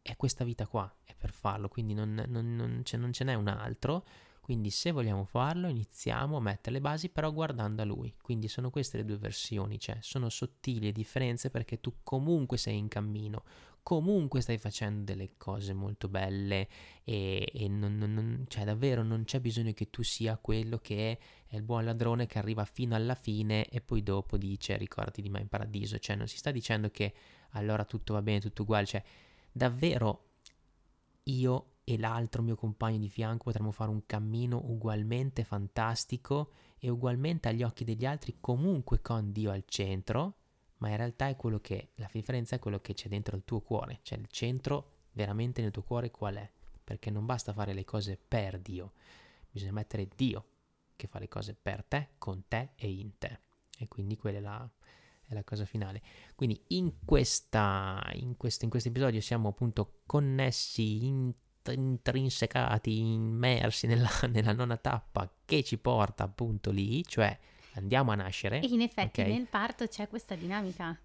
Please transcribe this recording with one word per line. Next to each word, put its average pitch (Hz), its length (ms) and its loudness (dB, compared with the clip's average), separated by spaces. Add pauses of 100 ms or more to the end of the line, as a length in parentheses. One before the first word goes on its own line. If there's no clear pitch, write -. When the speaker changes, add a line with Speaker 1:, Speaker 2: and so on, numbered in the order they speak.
Speaker 1:
è - 160 -8
questa - 280 0
vita 120 220 -2
qua, 98 240 -2 (120)
è - 140 -20
per 101 160 -4
farlo, 101 360 -2
quindi 110 240 -2
non, 107 360 -2
non, 117 260 -2
non 117 300 -2
ce, - 120 -4
non 120 160 0
ce 131 120 -2
n'è 131 100 2
un 104 140 2
altro." 117 580 -2 (400)
Quindi 110 240 0
se 170 220 0
vogliamo 107 320 0
farlo 156 420 0
iniziamo 123 720 -2
a 135 40 0
mettere 107 360 0
le 135 40 0
basi 156 280 -2
però - 240 0
guardando 117 500 0
a - 20 0
Lui. 101 380 -4
Quindi 110 240 -2
sono 123 240 -2
queste 131 280 -2
le 107 60 -2
due 107 120 -2
versioni, 104 640 -4
cioè 110 220 -6
sono 123 260 -2
sottili 123 580 -4
le 104 60 2
differenze 120 580 0
perché 117 300 -4
tu - 140 -4 (100)
comunque 135 520 2
sei 107 220 0
in 107 80 -2
cammino, 107 560 -4 (400)
comunque 165 580 2
stai 117 180 2
facendo 104 440 -2
delle 98 340 -6
cose 98 360 -4
molto 98 360 -4
belle 98 600 0 (340)
e, 98 500 -2
e 110 140 -4
non, 104 320 0
non, 107 160 0
non, 113 320 -2
cioè - 160 -6
davvero 117 400 2
non 113 220 0
c'è 135 160 0
bisogno 113 320 0
che - 180 -4
tu 117 140 -4
sia 110 320 0
quello 110 420 0
che 110 400 -2 (300)
è 117 80 -8
il 107 80 -4
buon 113 200 0
ladrone 117 420 2
che - 120 -2
arriva 107 260 0
fino 120 300 0
alla 113 220 2
fine 107 500 2
e 120 140 -4
poi 110 240 0
dopo 98 320 0
dice: 101 400 0
"Ricordati 104 460 -4
di 101 60 -4
me 101 120 -2
in 101 80 -6
paradiso." 104 500 -2
Cioè - 160 -4
non 107 140 -2
si - 80 -8
sta - 160 -2
dicendo 110 400 0
che 104 200 0 (380)
allora 107 340 0
tutto - 280 -4
va 104 100 2
bene, 104 160 2
tutto 104 240 -2
uguale, 104 240 4
cioè 101 160 -4 (480)
davvero 123 680 2 (1040)
io 127 460 2 (180)
e 117 100 2
l'altro 113 440 0
mio 113 140 2
compagno 110 420 0
di 104 100 0
fianco 113 360 -2
potremmo 107 260 0
fare 110 200 -2
un 107 160 0
cammino 117 580 0
ugualmente 113 800 0
fantastico 117 1080 -2 (280)
e 127 100 -2
ugualmente 123 600 2
agli 113 140 2
occhi 117 220 -2
degli 113 200 -2
altri, 143 360 -4
comunque 131 600 2
con 107 300 0
Dio 104 220 0
al 98 140 -2
centro, 107 680 -2 (440)
ma 110 100 -2
in 107 80 0
realtà 120 320 0
è 135 80 -2
quello 110 240 0
che, - 340 -6
la 107 180 -8
differenza 120 440 -2
è - 20 -2
quello 101 220 -2
che - 120 -8
c'è - 160 -8
dentro 101 280 -2
il 101 80 -6
tuo 113 160 -2
cuore, - 420 -4
cioè - 160 -6
il 104 100 -8
centro 127 680 -2 (180)
veramente 110 500 -2
nel 107 80 0
tuo 101 140 -6
cuore 120 260 -2
qual 101 240 -4
è? 104 160 -10 (320)
Perché 107 280 -6
non 104 140 0
basta 113 280 -2
fare 101 200 -2
le 95 120 -4
cose 98 340 -4
per 98 400 -2
Dio, 90 340 -8 (560)
bisogna 98 240 -6
mettere 104 420 -4
Dio 110 300 0 (520)
che - 100 -10
fa 98 140 -10
le 101 80 -10
cose 104 260 -8
per 104 300 -6
te, 143 240 -2 (100)
con 95 300 -8
te 120 260 -2
e 107 160 -4
in 98 260 -8
te. - 220 -8 (400)
E 117 80 -6
quindi 101 300 -4
quella 104 220 -4
è - 20 -6
la, 107 280 -10 (600)
è 123 60 -8
la 104 100 -4
cosa 107 200 -4
finale. 101 380 -6 (320)
Quindi 117 340 0
in 180 360 0
questa, 98 960 4 (120)
in 123 220 -4
questo, - 280 -2
in 113 60 2
questo 120 180 0
episodio 120 320 2
siamo 113 280 2
appunto 110 560 0
connessi, 131 1000 2
in-, 131 260 2 (360)
intrinsecati, 127 1300 2
immersi 113 840 4
nella, 117 220 6 (120)
<laughs> 123 100 4
nella 110 220 6
nona 120 240 2
tappa - 540 -2 (140)
che 151 200 4
ci 113 140 -2
porta 107 460 2
appunto 104 460 -2
lì, 101 340 2
cioè 104 320 4 (380)
andiamo 110 380 4
a - 20 6
nascere, 98 460 0
Speaker 2:
E 247 80 2
in 240 120 4
effetti 220 420 0
Speaker 1:
ok? 190 60 6
Speaker 2:
nel 233 180 2
parto 226 400 -2
c'è 208 220 -6
questa 220 280 -8
dinamica 175 680 -4